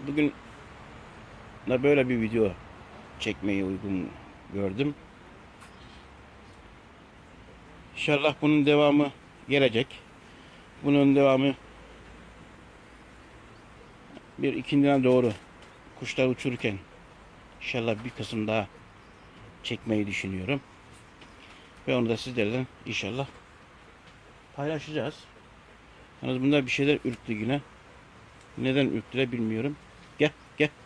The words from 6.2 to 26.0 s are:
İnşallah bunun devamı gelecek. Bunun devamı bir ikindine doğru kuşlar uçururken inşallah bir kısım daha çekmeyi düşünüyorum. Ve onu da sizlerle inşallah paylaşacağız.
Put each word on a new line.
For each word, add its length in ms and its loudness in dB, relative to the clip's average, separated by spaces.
İnşallah 460 0
bunun 240 4
devamı 460 4
gelecek. 380 2
Bunun 320 6
devamı 400 4
bir 160 -2
ikindine 500 2
doğru 280 6
kuşlar 280 -2
uçururken 500 -4
inşallah 440 -4
bir 40 -8
kısım 380 -6
daha 200 0
çekmeyi 440 -4
düşünüyorum. 540 -6
Ve 80 0
onu 140 0
da 80 0
sizlerle 480 -2
inşallah 420 -6
paylaşacağız. 600 -4